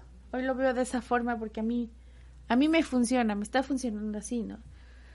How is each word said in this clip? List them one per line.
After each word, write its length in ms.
hoy 100
lo 120
veo 180
de 80
esa 200
forma 380
porque 220
a 20
mí, 260
a 80
mí 100
me 160
funciona, 520
me 80
está 200
funcionando 540
así, 260
¿no? 140